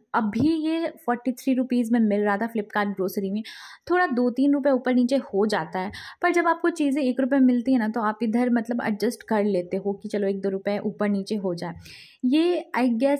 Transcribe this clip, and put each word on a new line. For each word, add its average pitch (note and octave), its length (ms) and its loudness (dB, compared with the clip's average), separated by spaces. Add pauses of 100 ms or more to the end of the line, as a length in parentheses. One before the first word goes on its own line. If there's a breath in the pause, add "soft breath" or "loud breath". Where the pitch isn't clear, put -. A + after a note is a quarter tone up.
(140)
अभी A3+ 340 0
ये D#4+ 380 0
फ़ोर्टी A#3+ 460 -4
थ्री C4 220 -2
रुपीज B3 380 0
में A#3+ 80 4
मिल G#3 200 2
रहा G#3 160 2
था A3+ 160 -4
Flipkart G#3 340 -2
ग्रोसरी F#3+ 440 -4
में। G#3+ 120 -4 (480 loud breath)
थोड़ा F4+ 160 4
दो B3 240 0
तीन C4+ 220 2
रुपये C#4+ 200 2
ऊपर B3+ 220 0
नीचे B3 220 2
हो G#3+ 300 0
जाता F#3 320 -2
है, F#3+ 140 -6 (300 loud breath)
पर F4 100 2
जब F4 160 2
आपको E4 220 0
चीज़ें D4 320 0
एक B3+ 180 0
रुपये C4+ 200 2
मिलती B3+ 320 4
है B3+ 60 4
ना A3 100 0
तो A3+ 120 -4
आप G#3+ 220 -2
इधर A#3+ 280 0
मतलब A#3 340 -2
एडजस्ट G#3+ 380 -2
कर G#3 220 0
लेते F#3 320 0
हो G3 160 -4
कि G3 160 -10
चलो G3+ 200 -2
एक G3 120 -2
दो G3 80 -2
रुपये G3 300 -2
ऊपर G#3 300 -2
नीचे G3 260 -2
हो F#3+ 200 -2
जाए। E3+ 200 -8 (500 loud breath)
ये D#4+ 540 2
I B3 60 4
guess C4 360 2